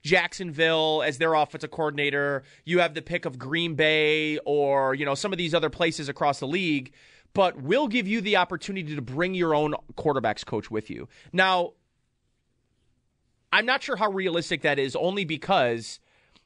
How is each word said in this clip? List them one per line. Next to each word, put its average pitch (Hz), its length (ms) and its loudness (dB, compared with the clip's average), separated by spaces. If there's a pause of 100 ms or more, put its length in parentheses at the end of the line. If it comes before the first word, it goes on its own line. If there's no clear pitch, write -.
Jacksonville 160 1040 0
as 139 140 -2
their 160 160 4
offensive 151 340 0
coordinator. 143 720 -2 (240)
You 175 140 2
have 165 160 2
the 156 80 -8
pick 170 220 -6
of 135 120 -6
Green 160 380 -4
Bay 156 640 2
or, 139 560 2
you 143 100 -2
know, 139 80 0
some 190 180 -2
of 185 60 -4
these 165 160 -2
other 156 160 2
places 160 400 -2
across 143 300 0
the 135 80 -6
league, 151 440 -2 (440)
but 180 260 2
we'll 226 280 2
give 208 180 0
you 220 140 0
the 202 160 2
opportunity 180 580 -2
to 143 80 -4
bring 165 320 -2
your 170 180 2
own 151 220 2 (180)
quarterbacks 127 500 0
coach - 280 -6
with 107 180 -4
you." 60 180 -10 (240)
Now, 185 420 2 (1800)
I'm 214 140 4
not 262 160 0
sure 247 140 -6
how 208 120 0
realistic 175 540 -2
that 143 160 2
is, 135 160 -2
only 190 300 -2
because 143 760 0 (460)